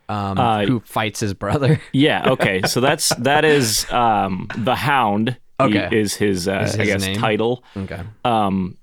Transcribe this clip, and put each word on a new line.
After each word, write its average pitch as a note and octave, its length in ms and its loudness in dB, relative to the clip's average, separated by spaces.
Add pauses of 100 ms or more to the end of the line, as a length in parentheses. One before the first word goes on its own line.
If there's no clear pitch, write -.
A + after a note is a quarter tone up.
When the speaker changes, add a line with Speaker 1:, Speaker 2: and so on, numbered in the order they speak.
Speaker 1:
um, G2+ 280 -4
Speaker 2:
Uh, A2 280 2
Speaker 1:
who A#2 160 0
fights A2 380 -4
his G2+ 140 -2
brother. B2 540 0
<laughs> - 40 -16
Speaker 2:
Yeah, C3 400 2
okay. G2 320 0
So - 180 0
that's, D3 360 0
that C#3+ 280 2
is, C3+ 460 2
um, G2+ 560 0 (100)
the A#2 180 0
Hound. A#2 600 0 (220)
He C3 60 4
Speaker 1:
Okay. G2+ 260 0
Speaker 2:
is G#2+ 240 0
his, F#2+ 320 0
uh, G2 180 0
Speaker 1:
Is G2+ 100 -2
Speaker 2:
I - 40 -4
Speaker 1:
his G#2 80 2
Speaker 2:
guess, G2 180 0
Speaker 1:
name? F#2+ 120 -2
Speaker 2:
title. A2+ 460 0 (140)
Speaker 1:
Okay. F2+ 240 -8 (240)
Speaker 2:
Um, F#2+ 580 0